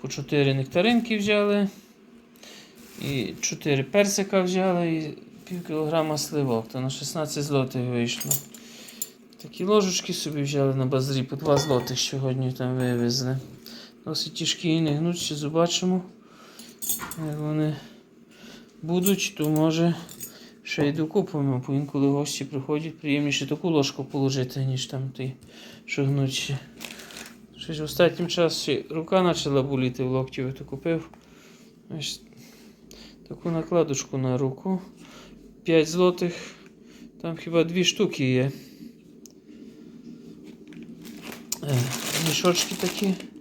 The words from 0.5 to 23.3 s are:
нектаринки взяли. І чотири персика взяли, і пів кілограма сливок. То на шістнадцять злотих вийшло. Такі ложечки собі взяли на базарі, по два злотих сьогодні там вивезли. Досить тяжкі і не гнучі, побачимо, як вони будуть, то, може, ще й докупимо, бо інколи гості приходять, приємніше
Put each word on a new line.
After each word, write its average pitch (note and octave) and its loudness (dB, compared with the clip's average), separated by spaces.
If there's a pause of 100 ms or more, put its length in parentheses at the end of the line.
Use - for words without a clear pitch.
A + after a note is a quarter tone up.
нектаринки G#3+ 2
взяли. G3+ 2 (1300)
І C3 -2
чотири C#3 0
персика G3 2
взяли, F3+ 2
і D#3 -4 (300)
пів F3 -8
кілограма D#3 0
сливок. C3 0
То C3 -6
на C3 -2
шістнадцять D3 -4
злотих C3 0
вийшло. A#2+ -2 (1080)
Такі D3 -8
ложечки F#3+ 2
собі D3 -4
взяли C#3 2
на C3 2
базарі, C3 0
по C3+ -4
два D3 4
злотих C3 2
сьогодні C3 0
там B2+ -2
вивезли. B2 2 (640)
Досить D#3 -6
тяжкі - -2
і D#3+ 4
не D3+ 2
гнучі, E3+ -2
побачимо, E3+ 2 (1200)
як D3+ -4
вони D3+ 0 (1080)
будуть, F3+ 2
то, D3+ 0
може, D#3+ 4 (680)
ще - 0
й C#3+ 2
докупимо, D3+ 0
бо C#3 -2
інколи C#3 2
гості C#3+ 0
приходять, D3+ -4
приємніше C#3+ 0